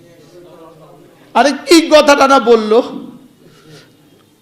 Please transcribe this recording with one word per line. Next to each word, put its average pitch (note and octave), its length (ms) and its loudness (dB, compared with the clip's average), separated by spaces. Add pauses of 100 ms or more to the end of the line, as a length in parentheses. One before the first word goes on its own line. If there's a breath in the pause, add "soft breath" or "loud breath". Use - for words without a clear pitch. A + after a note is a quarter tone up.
(1300)
আরে, C4 180 0
কি D#4+ 380 0
কথাটা C#4+ 380 2
না C4+ 120 2
বললো? A3 420 0 (1600 soft breath)